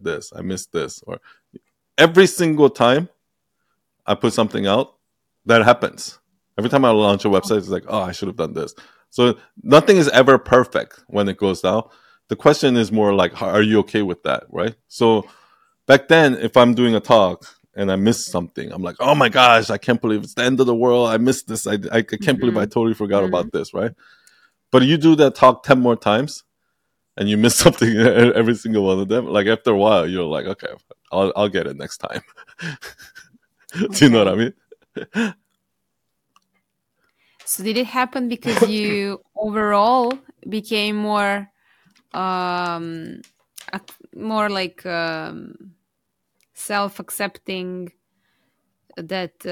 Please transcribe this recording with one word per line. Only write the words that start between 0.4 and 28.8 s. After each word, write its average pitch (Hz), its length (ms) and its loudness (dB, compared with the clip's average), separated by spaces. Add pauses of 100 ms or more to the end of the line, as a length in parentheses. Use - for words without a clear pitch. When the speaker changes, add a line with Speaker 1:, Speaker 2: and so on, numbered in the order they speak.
Speaker 1:
missed 92 300 -10
this." 78 340 -8
Or 90 140 -14 (800)
every 165 280 6
single 156 440 2
time 131 380 0 (1000)
I 101 80 0
put 113 180 -2
something 107 340 -4
out, 107 280 -2 (520)
that 113 180 4
happens. - 540 0 (400)
Every 117 120 -4
time 135 140 2
I 120 60 4
launch 104 360 2
a - 20 0
website, 98 300 0
it's 90 100 -8
like, 92 200 -8
"Oh, 107 140 -6
I 90 100 -8
should 98 160 -10
have 90 80 -12
done 80 180 -8
this." 80 200 -10 (360)
So 123 260 0 (260)
nothing 156 360 6
is 147 120 4
ever 127 280 6
perfect - 680 0
when 101 200 -2
it 95 100 -8
goes 95 260 -2
out. 104 280 -2 (360)
The 110 80 -6
question 143 400 2
is 107 160 0
more 104 220 2
like, 90 200 0
"How, 95 140 -8
are 104 140 2
you 107 180 2
okay 104 220 -2
with 90 220 -6
that?" 67 260 -4
Right? 113 240 -6 (140)
So 113 380 0 (600)
back 139 220 4
then, 156 260 4
if 113 220 -2
I'm 120 180 6
doing 117 220 2
a 101 40 0
talk 98 440 2 (320)
and 98 160 -2
I 95 40 0
miss 110 300 0
something, 82 460 -8
I'm 90 100 -12
like, 87 180 -10
"Oh 135 160 4
my 131 120 2
gosh, 120 420 4
I 101 80 -4
can't 120 220 -2
believe 107 240 -2
it's - 100 -20
the 123 100 -4
end 127 160 0
of 131 60 4
the 120 100 2
world. 120 340 2
I 110 80 0
missed 127 300 -2
this. 110 180 -8
I, 104 80 -2 (180)
I, 113 60 2
I 107 40 0
can't 107 380 -4
believe 117 180 -2
I 107 80 -2
Speaker 2:
Mm-hmm. - 0 -
Speaker 1:
totally 113 280 -2
forgot 98 300 -2
about 87 260 -4
Speaker 2:
Mm-hmm. - 20 -20
Speaker 1:
this," - 220 -8
right? 101 180 -6 (800)
But 127 120 6
you 156 140 2
do 156 180 4
that 143 200 4
talk 127 280 4
ten 131 160 2
more 120 160 2
times 113 480 -4 (720)
and 101 140 -4
you 104 80 0
miss 113 180 2
<laughs> - 80 0
something 123 260 2
e-, 110 100 -2 (340)
every 113 220 0
single 107 300 -2